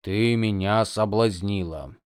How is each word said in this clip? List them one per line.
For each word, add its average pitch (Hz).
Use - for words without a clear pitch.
«Ты 113
меня 104
соблазнила». 95